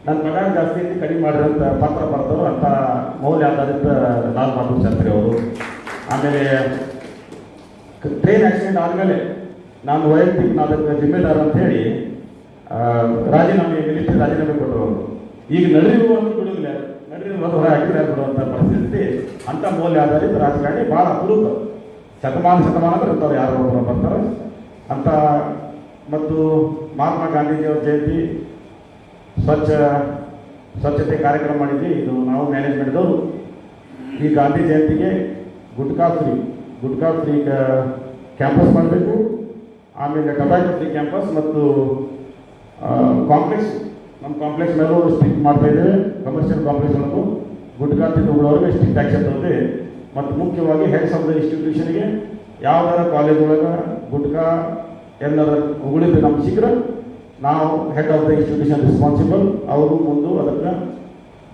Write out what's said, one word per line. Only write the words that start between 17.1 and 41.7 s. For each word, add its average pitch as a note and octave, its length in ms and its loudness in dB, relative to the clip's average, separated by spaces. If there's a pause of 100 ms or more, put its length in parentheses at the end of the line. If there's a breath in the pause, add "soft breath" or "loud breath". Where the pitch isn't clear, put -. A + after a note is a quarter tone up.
ನಡೀರು G3 200 -10
ಬಂದು E3+ 220 -2
ಹೊರ D#3 120 4
ಹಾಕಿದ್ರೆ D3 360 2
ಬಿಡುವಂಥ C3+ 360 -2
ಪರಿಸ್ಥಿತಿ. F#3+ 400 0 (680)
ಅಂಥ D#3+ 320 -4
ಮೌಲ್ಯ D#3+ 200 2
ಆಧಾರಿತ D3+ 300 2
ರಾಜಕಾರಣಿ C#3+ 600 0
ಭಾಳ D#3 80 2
ಅಪರೂಪ. G#3+ 720 0 (520)
ಶತಮಾನ F3 400 2
ಶತಮಾನ E3 280 2
ಅಂದ್ರೆ - 200 0
ಅಂಥವ್ರು D3+ 240 0
ಯಾರೋ B2+ 200 0
ಒಬ್ಬರು B2 300 2
ಬರ್ತಾರೆ A#2+ 300 0 (800)
ಅಂತ. C#3+ 140 -2 (1080)
ಮತ್ತು D#3 200 -2 (640)
ಮಹಾತ್ಮ E3 360 -2
ಗಾಂಧೀಜಿಯವ್ರ D3+ 500 0
ಜಯಂತಿ D#3+ 640 -2 (960)
ಸ್ವಚ್ಛ, D3+ 260 0 (1120)
ಸ್ವಚ್ಛತೆ D3 360 0
ಕಾರ್ಯಕ್ರಮ D3 420 0
ಮಾಡಿದ್ವಿ. C#3 300 -2
ಇದು B2+ 380 -2
ನಾವು C#3+ 240 0
ಮ್ಯಾನೇಜ್ಮೆಂಟ್‌ದವರು. C#3 840 0 (920)
ಈ D3+ 100 2
ಗಾಂಧಿ C#3+ 340 2
ಜಯಂತಿಗೆ D#3 640 0 (420)
ಗುಟ್ಕಾ C#3+ 320 0
ಫ್ರೀ, - 480 -2 (300)
ಗುಟ್ಕಾ C3+ 240 0 (120)
ಫ್ರೀ D3 200 0
ಕ-, C3 420 0 (520)
ಕ್ಯಾಂಪಸ್ - 380 4
ಮಾಡಬೇಕು. G#3 640 2 (580)
ಆಮೇಲೆ D3 360 -2
ಟೊಬ್ಯಾಕೋ E3+ 440 2
ಫ್ರೀ D#3 120 -4
ಕ್ಯಾಂಪಸ್ D#3 440 -4
ಮತ್ತು, D3+ 480 2 (1000)